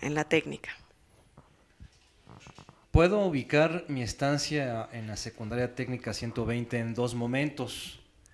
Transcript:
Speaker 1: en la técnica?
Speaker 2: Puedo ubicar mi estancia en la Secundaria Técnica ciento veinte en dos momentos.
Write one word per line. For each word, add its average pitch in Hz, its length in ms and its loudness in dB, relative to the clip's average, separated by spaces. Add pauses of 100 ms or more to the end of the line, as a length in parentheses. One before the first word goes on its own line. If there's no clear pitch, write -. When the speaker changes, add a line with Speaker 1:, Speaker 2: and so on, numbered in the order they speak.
Speaker 1:
en 147 140 -2
la 151 100 2
técnica? - 460 0 (2250)
Speaker 2:
Puedo 180 300 8
ubicar 160 680 2
mi 135 160 -2
estancia 139 880 -2
en 113 140 -8
la 104 100 -8
Secundaria 120 600 -4
Técnica 123 360 -4
ciento 117 320 -4
veinte 120 340 -2
en 117 140 -2
dos 120 220 0
momentos. 131 880 -4 (340)